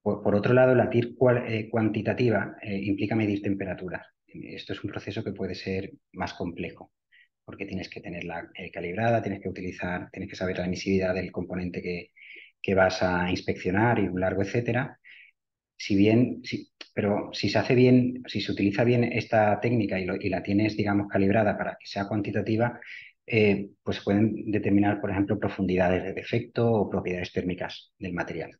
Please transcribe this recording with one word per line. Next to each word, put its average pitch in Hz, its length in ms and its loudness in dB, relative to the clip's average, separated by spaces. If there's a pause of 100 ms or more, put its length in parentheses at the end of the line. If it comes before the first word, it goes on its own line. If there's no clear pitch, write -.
por, 104 220 -2
por 101 140 2
otro 117 180 4
lado, 127 220 8
la 113 120 4
tir 117 280 0
cual-, 120 320 4
eh, 110 200 -4
cuantitativa, 107 920 0
eh, 101 220 -6
implica 104 320 -2
medir 104 260 0
temperaturas. 95 640 -6 (220)
Esto - 440 -14
es - 120 -12
un - 60 -6
proceso 107 340 -8
que 101 80 -6
puede 92 220 -6
ser 95 380 -6 (200)
más 90 220 -8
complejo, - 580 -10 (520)
porque - 220 -12
tienes 92 220 -8
que - 120 -14
tenerla, 87 540 -10
eh, 90 160 -14
calibrada, 104 520 -2
tienes 98 180 -6
que - 80 -8
utilizar, 92 640 -8
tienes - 180 -10
que - 60 -14
saber 92 220 -4
la 90 80 -2
emisividad 92 480 0
del 92 180 -4
componente 90 500 -6
que, 87 300 -8 (480)
que 101 140 0
vas 92 280 4
a 90 280 2
inspeccionar 104 680 2
y 98 100 2
un 90 120 -2
largo 92 220 0
etcétera. 117 560 -2 (800)
Si - 140 -2
bien, 110 480 4
si, - 300 -10 (200)
pero - 400 0
si - 160 -4
se 98 100 2
hace 107 160 2
bien, 123 520 6
si 110 140 -4
se 104 100 -6
utiliza 101 320 2
bien 120 220 4
esta 107 560 2
técnica 107 400 0
y, 92 40 -4
lo, 92 120 -4
y 104 120 -4
la 92 140 -2
tienes, 107 340 0
digamos, 101 320 0
calibrada 98 480 4
para - 220 -6
que - 80 -20
sea 101 220 -6
cuantitativa, 110 720 -2 (440)
eh, 101 440 4 (140)
pues 95 160 -4
se - 40 -12
pueden 104 480 2
determinar, 101 500 2
por 98 100 -4
ejemplo, 98 280 0
profundidades 90 640 2
de 95 120 -6
defecto 117 560 0
o 107 200 2
propiedades 90 420 -4
térmicas - 680 -6
del 90 140 -8
material. 87 480 -6